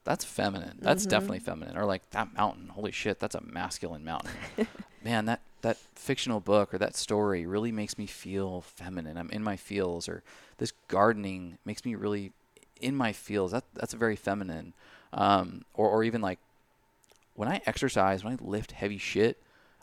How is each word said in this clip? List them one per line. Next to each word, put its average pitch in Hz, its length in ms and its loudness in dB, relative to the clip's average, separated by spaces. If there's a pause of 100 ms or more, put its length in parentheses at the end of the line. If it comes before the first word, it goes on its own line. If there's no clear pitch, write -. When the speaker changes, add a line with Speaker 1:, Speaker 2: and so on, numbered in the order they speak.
Speaker 1:
that's - 180 0
feminine. - 580 -4
That's 185 220 4
Speaker 2:
Mm-hmm. 196 60 -2
Speaker 1:
definitely 101 300 2
feminine. 82 380 -6
Or, 101 80 0
like, 95 260 -2
"That 107 220 -2
mountain, - 360 -2
holy 101 220 -6
shit, - 280 -2
that's - 160 -4
a - 80 -6
masculine 82 640 -8
mountain." 80 260 -4 (260)
Speaker 2:
<laughs> - 460 -6
Speaker 1:
"Man, 110 220 2
that, 117 160 0 (200)
that 113 160 2 (180)
fictional 127 440 0
book 101 340 4
or 92 60 -2
that - 160 0
story 101 500 2
really 104 260 0
makes 107 260 -4
me 107 100 -6
feel 95 540 -4
feminine. 85 560 -8
I'm 87 120 -6
in 107 140 -4
my 107 120 0
feels." 90 540 -2
Or, 87 140 -8 (340)
"This - 160 -2 (160)
gardening 95 760 4
makes - 200 -6
me 120 100 -2
really 101 380 -2 (480)
in 131 160 0
my 117 160 2
feels." 98 400 0
That, 127 100 0 (100)
that's - 200 -6
very 113 240 2
feminine. 90 560 -4 (400)
Um, 95 500 4 (100)
or, 107 160 4
or 110 140 6
even, 113 180 0
like, 92 180 -2 (960)
when 107 140 -2
I 190 160 0
exercise, 98 580 2
when 117 100 -4
I 131 100 -4
lift 104 280 -4
heavy 101 260 -4
shit, 104 400 2 (460)